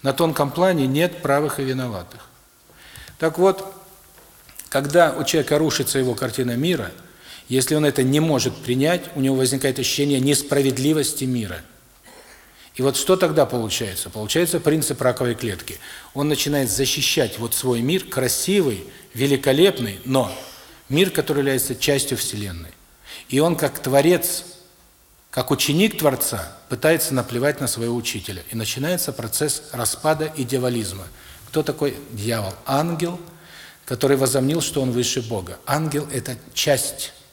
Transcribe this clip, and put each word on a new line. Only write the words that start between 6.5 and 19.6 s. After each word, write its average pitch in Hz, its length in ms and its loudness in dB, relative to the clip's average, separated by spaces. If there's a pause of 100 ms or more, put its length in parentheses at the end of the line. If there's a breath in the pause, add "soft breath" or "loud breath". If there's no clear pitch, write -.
мира, 135 360 -2 (560 loud breath)
если 131 260 2
он 151 100 2
это 135 200 2
не 139 160 4
может 135 360 0
принять, 139 460 0 (140)
у 143 40 -2
него 135 140 2
возникает 131 460 0
ощущение 143 400 2
несправедливости 139 1040 2
мира. 107 360 -4 (1160 loud breath)
И 127 60 -2
вот 135 140 2
что 185 200 4
тогда 156 280 4
получается? 110 640 -4
Получается 120 520 0
принцип 151 420 0
раковой 123 320 0
клетки. 101 440 -8 (360 loud breath)
Он 143 140 0
начинает 143 420 0
защищать 131 680 0
вот 117 120 -4
свой 123 300 0
мир, 180 220 0
красивый, 131 800 0 (280 loud breath)
великолепный, 135 920 2